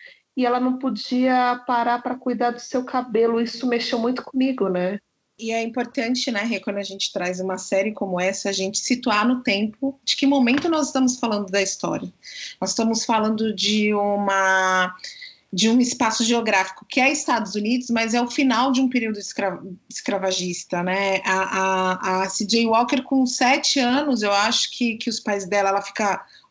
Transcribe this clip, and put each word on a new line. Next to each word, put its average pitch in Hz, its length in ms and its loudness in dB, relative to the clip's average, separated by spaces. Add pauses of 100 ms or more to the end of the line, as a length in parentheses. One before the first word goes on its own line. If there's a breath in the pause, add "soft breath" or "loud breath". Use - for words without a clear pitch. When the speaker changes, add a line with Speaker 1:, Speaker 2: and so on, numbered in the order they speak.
(360 loud breath)
Speaker 1:
e 254 80 2
ela 247 140 2
não 254 220 0
podia 254 840 0
parar 240 380 0
pra 254 140 -4
cuidar 240 340 0
do 240 100 -10
seu 262 240 -4
cabelo. 233 560 2
Isso 233 280 -2
mexeu 240 320 0
muito 247 240 -2
comigo, 262 440 0
né? 185 300 0 (400)
Speaker 2:
E 226 120 -8
é 226 120 0
importante, 247 680 -2
né, 208 140 -2
Rê, 233 160 -2
quando 202 160 -6
a 202 80 -4
gente 196 280 -6
traz 180 280 -4
uma 185 180 -2
série 196 320 0
como 185 300 -4
essa, 196 300 -2
a - 20 -4
gente 190 260 -4
situar 240 480 0
no 254 160 0
tempo 214 640 -2
de - 100 -2
que 277 120 0
momento 277 420 4
nós 311 180 2
estamos 254 320 0
falando 202 320 -2
da 196 100 0
história. - 520 -4 (480 loud breath)
Nós - 100 -2
estamos 226 340 0
falando 220 480 2
de 208 400 2
uma, 190 1040 2 (580 loud breath)
de 202 160 2
um 247 120 6
espaço 240 420 0
geográfico 214 640 0
que 262 120 0
é 262 100 4
Estados 233 460 -2
Unidos, 240 340 -2
mas 226 240 0
é 240 80 2
o 240 80 -2
final 262 400 2
de 254 100 2
um 262 80 4
período 226 300 -2
escra-, 190 420 -4 (280)
escravagista, 185 960 -4
né? 190 420 0
A, 196 80 0
a, 190 880 0
a 190 60 -2
C - 180 -4
J 226 200 2
Walker, 240 360 2
com 262 240 2
sete 269 540 2
anos, 247 420 0
eu 208 80 2
acho 208 400 2
que, 233 260 -2
que 226 140 -6
os 220 80 -6
pais 202 260 -4
dela, 196 260 2
ela 196 120 0
fica 196 420 -2 (260 loud breath)